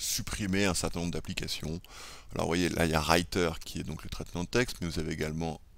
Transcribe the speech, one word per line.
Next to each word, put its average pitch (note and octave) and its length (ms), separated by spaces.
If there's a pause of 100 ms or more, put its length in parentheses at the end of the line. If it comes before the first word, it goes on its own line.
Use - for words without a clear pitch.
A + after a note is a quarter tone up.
supprimer - 680
un F#2 80
certain E2+ 260
nombre E2+ 120
d'applications. D#2 680 (540)
Alors E2+ 100
vous E2 60
voyez, F2 180
là E2 160
il D#2 80
y - 20
a D#2+ 60
Writer E2+ 500 (140)
qui - 160
est - 40
donc - 200
le - 40
traitement - 360
de - 40
texte, B2 320
mais F2+ 60
vous E2 140
avez D#2+ 120
également D#2 480 (180)